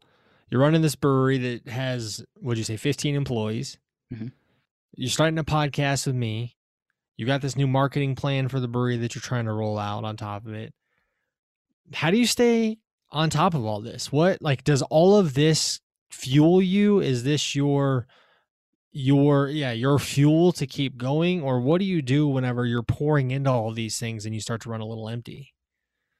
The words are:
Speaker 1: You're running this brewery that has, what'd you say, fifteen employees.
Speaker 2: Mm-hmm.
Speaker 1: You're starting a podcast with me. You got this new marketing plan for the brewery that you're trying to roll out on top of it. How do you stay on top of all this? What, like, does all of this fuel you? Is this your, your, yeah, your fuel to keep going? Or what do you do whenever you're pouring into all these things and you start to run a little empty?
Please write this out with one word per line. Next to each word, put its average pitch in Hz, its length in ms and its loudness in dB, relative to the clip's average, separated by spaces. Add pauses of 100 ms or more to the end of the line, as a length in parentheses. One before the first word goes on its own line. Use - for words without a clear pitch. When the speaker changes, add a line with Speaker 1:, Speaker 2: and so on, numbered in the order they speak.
(500)
Speaker 1:
You're 123 100 2
running 160 220 4
this 147 140 0
brewery 135 420 2
that 123 300 -6
has, 120 560 -8 (120)
what'd 120 220 -4
you 110 60 -2
say, 110 120 -6
fifteen 143 400 -2
employees. 120 600 -4 (340)
Speaker 2:
Mm-hmm. 113 160 -12 (680)
Speaker 1:
You're 127 160 -6
starting 160 280 0
a 156 60 -2
podcast 143 600 0
with 131 100 -2
me. 117 400 -6 (600)
You 113 100 -6
got 135 160 0
this 139 140 -6
new 139 120 0
marketing 135 480 0
plan 135 320 -2
for 131 100 -4
the 123 80 -4
brewery 123 300 -2
that 117 180 -4
you're 117 80 -12
trying 120 220 -4
to 110 80 -4
roll 107 260 -4
out 104 240 -6
on 110 140 -8
top 104 300 -10
of 110 60 -12
it. 110 220 -14 (1160)
How 156 180 -2
do 202 60 2
you 240 100 4
stay 226 520 0 (320)
on 156 200 0
top 165 240 2
of 123 100 -2
all 107 160 -4
this? 117 300 -12
What, 165 320 2
like, 143 220 -2
does 147 180 2
all 180 340 6
of 165 180 4
this 151 460 2 (300)
fuel 151 500 4
you? 202 380 4
Is 131 240 0
this 143 320 -2
your, 139 540 0 (800)
your, 139 580 4
yeah, 143 220 -4
your 123 300 2
fuel 156 520 4
to 139 140 -4
keep 131 300 -6
going? 160 440 -2
Or 131 200 0
what 151 180 2
do 202 60 0
you 180 180 -2
do 139 240 2
whenever 127 400 -2
you're 120 160 -2
pouring 147 480 0
into 135 180 -2
all 113 220 0
these 113 260 -6
things 113 300 -8
and 110 80 -6
you 107 60 -6
start 113 220 -6
to 117 80 -12
run 113 100 -8
a 110 60 -8
little 110 220 -10
empty? 120 460 -12 (640)